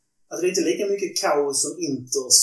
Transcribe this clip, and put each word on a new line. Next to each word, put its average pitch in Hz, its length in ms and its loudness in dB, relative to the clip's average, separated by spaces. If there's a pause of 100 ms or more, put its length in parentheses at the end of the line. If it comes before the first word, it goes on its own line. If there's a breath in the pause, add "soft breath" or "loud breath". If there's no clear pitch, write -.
(280)
Alltså, - 140 -8
det 180 60 2
är 180 60 -2
inte 165 180 2
lika 196 220 -2
mycket - 180 -4 (100)
kaos 143 420 2
som 147 80 -6 (160)
Inters 127 540 0